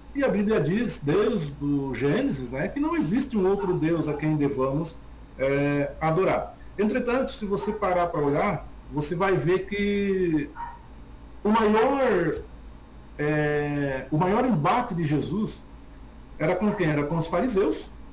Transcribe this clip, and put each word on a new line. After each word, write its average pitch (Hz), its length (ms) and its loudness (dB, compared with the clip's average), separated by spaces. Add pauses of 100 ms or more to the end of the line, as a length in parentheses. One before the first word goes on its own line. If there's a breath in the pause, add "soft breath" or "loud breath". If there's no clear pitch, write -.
(120)
E 277 120 0
a 247 40 4
Bíblia 202 320 2
diz, 190 380 0
desde 175 540 2 (120)
o 139 300 0
Gênesis, 143 560 0
né, 139 160 -2
que 277 140 -4
não 320 160 0
existe 233 420 0
um 185 100 4
outro 196 260 2
Deus 156 340 2
a 147 60 0
quem 151 220 0
devamos, 143 600 0 (420)
é, 143 640 2
adorar. 160 560 2 (200 loud breath)
Entretanto, 240 540 0
se - 160 -8
você 196 240 -2
parar 180 380 2
pra 160 120 -2
olhar, 147 460 0 (260)
você 147 220 -2
vai 185 220 2
ver 180 300 2
que 196 840 2 (920)
o 202 60 2
maior, 220 880 4 (800)
é, 147 920 0
o 151 80 2
maior 196 260 4
embate 202 500 2
de 165 100 -2
Jesus 147 580 -2 (760)
era 170 180 2
com 208 160 2
quem? 170 160 0
Era 147 160 2
com 165 120 -2
os 156 120 -2
fariseus 202 600 0 (240)